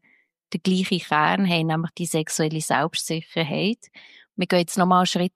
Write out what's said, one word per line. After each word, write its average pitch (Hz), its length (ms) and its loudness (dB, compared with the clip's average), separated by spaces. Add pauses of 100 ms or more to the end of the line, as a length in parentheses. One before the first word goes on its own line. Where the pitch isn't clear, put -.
(520)
den 175 100 -4
gleichen 185 360 0
Kern 175 500 2
haben, 165 180 2
nämlich 160 320 -2
die 170 80 -4
sexuelle 156 540 -2
Selbstsicherheit. 160 1160 -2 (580)
Wir 180 100 -2
gehen 180 140 2
jetzt 170 180 -2
nochmal 180 220 6
einen 185 60 2
Schritt 180 300 0